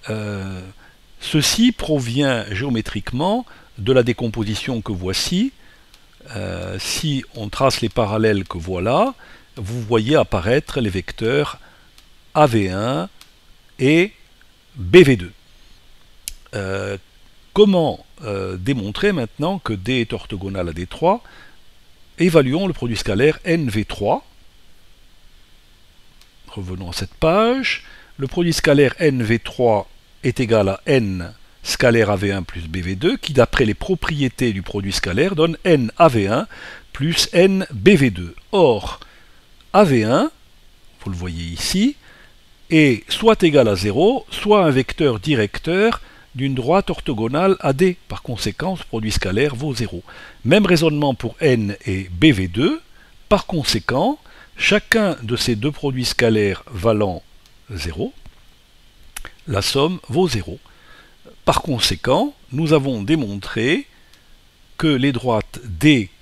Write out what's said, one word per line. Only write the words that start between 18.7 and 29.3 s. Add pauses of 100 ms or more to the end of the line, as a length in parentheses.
maintenant
que
D
est
orthogonal
à
D
trois ? (920)
Évaluons
le
produit
scalaire
N
V
trois. (2250)
Revenons
à
cette
page. (320)
Le
produit
scalaire
N
V